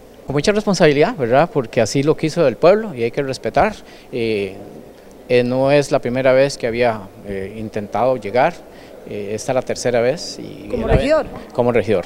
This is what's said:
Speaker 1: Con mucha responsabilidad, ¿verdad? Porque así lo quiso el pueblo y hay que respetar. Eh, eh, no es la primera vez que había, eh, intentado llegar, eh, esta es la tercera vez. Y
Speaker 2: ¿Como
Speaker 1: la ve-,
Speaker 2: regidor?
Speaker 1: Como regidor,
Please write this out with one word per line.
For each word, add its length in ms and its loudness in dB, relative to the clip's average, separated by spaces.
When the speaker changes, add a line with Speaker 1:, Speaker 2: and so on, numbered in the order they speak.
Speaker 1:
Con 80 -6
mucha 180 2
responsabilidad, 640 2
¿verdad? 360 2
Porque 300 0
así 220 0
lo 140 2
quiso 300 0
el 100 0
pueblo 360 4
y 100 -4
hay 80 -2
que 120 -4
respetar. 500 0
Eh, 440 -2
eh, 140 4
no 280 2
es 200 2
la 80 2
primera 340 0
vez 240 4
que 100 -4
había, 340 0
eh, 320 -10
intentado 600 -4
llegar, 360 0
eh, 240 -8
esta 200 -4
es 20 -2
la 60 2
tercera 400 -2
vez. 360 -4
Y 320 -14
Speaker 2:
¿Como 180 -4
Speaker 1:
la 60 2
ve-, 60 4
Speaker 2:
regidor? 260 0
Speaker 1:
Como 180 2
regidor, 340 0